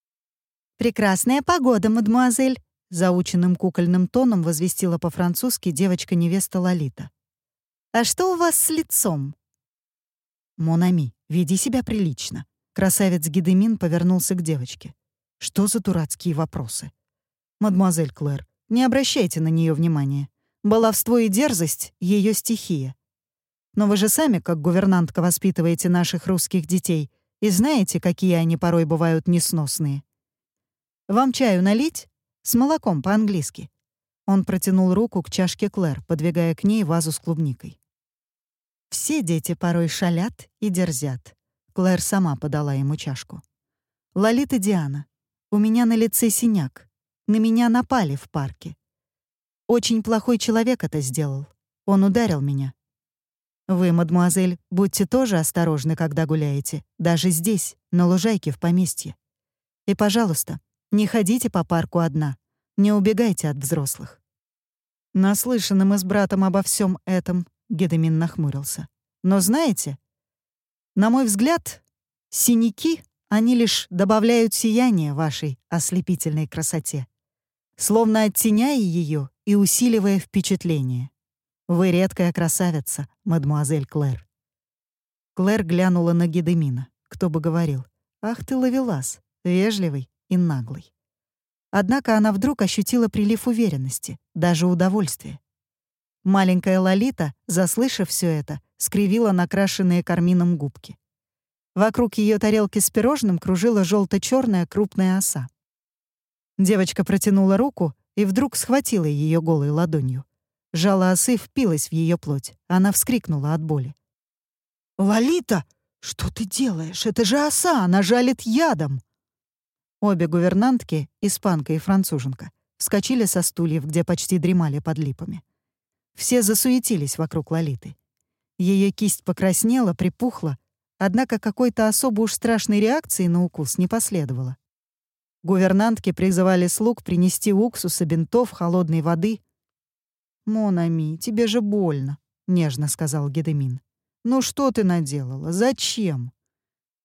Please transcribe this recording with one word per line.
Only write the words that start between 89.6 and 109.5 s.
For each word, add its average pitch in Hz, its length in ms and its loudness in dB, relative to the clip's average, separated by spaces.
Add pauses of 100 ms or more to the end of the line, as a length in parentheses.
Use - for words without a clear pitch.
и 180 80 0
наглый». 139 560 -4 (760)
Однако 220 460 2
она 214 160 4
вдруг 226 300 0
ощутила 214 460 0
прилив 208 400 0
уверенности, 160 720 -2 (140)
даже 175 320 2
удовольствия. 180 720 -2 (840)
Маленькая 185 560 2
Лолита, 190 540 0 (120)
заслышав 190 640 -2
всё - 200 -4
это, 151 300 -4 (200)
скривила 208 540 0
накрашенные 180 720 0
кармином 175 540 2
губки. - 400 -10 (800)
Вокруг 214 400 0
её 214 240 2
тарелки 214 400 2
с - 120 0
пирожным 220 480 0
кружила 190 460 0
жёлто-чёрная 196 800 0
крупная 190 520 0
оса. 127 300 -4 (1080)
Девочка 190 480 2
протянула 196 540 2
руку 214 340 -2 (240)
и 208 80 2
вдруг 220 320 0
схватила 240 480 0
её 156 380 0
голой 156 260 0